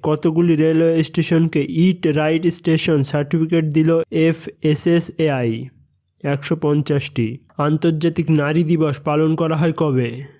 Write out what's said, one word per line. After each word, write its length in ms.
কতগুলি 540
রেলওয়ে 460
স্টেশনকে 640
ইট 380
রাইট 400
স্টেশন 560
সার্টিফিকেট 640
দিল 360
এফএসএসএআই? 1500
একশো 340
পঞ্চাশটি। 800
আন্তর্জাতিক 720
নারী 340
দিবস 360
পালন 360
করা 200
হয় 200
কবে? 460